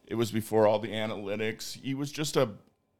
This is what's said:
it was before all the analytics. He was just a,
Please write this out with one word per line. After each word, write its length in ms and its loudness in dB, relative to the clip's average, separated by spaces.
it 80 -4
was 160 2
before 340 4
all 140 6
the 120 -4
analytics. 880 -4
He 140 -4
was 180 -6
just 240 -4
a, 140 2